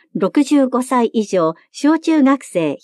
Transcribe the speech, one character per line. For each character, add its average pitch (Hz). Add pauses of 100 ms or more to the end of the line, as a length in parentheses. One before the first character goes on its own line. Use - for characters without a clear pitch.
(160)
六 190
十 277
五 254
歳 247
以 214
上、 170 (180)
小 311
中 320
学 269
生 151